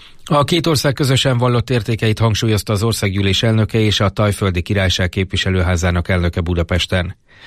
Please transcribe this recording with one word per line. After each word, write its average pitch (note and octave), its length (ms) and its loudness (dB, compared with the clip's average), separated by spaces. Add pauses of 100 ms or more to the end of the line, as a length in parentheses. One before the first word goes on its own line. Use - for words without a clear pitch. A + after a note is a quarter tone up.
(260)
A D3 180 2
két E3+ 240 0
ország C#3+ 260 0
közösen C3 440 0
vallott A#2+ 320 0
értékeit A2+ 500 0
hangsúlyozta A2 540 0
az G2+ 100 0
Országgyűlés G2 600 0
elnöke A2 360 2
és G#2+ 200 2
a G2+ 100 2
Tajföldi F#2+ 520 0
Királyság F#2 480 0
képviselőházának F2+ 1000 0
elnöke F2 320 0
Budapesten. F2 760 -2 (300)